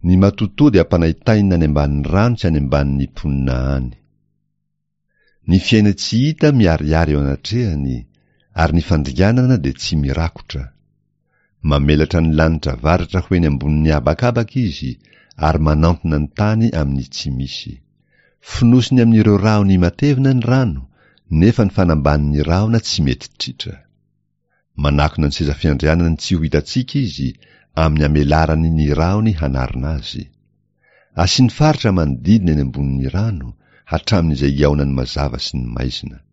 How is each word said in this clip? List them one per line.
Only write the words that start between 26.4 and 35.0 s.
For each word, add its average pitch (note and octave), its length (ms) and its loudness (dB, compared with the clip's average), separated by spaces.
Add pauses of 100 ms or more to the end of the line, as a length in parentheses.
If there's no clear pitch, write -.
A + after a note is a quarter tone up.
hitantsika D#2+ 560 -4
izy, D2 320 -4 (440)
amin'ny D2+ 320 2
amelarany D#2 640 2
ny D#2 240 0
rahony G2 400 0
hanarina C2+ 640 -4
azy. - 260 -12 (920)
Asiany A2 340 2
faritra D3+ 420 0
manodidina E2 600 2
eny D2+ 100 0
ambonin'ny C2+ 480 -4
rano, F2+ 380 -6 (420)
hatramin'izay D#2 640 0
hiaonany C#2+ 400 0
mazava B1+ 480 -6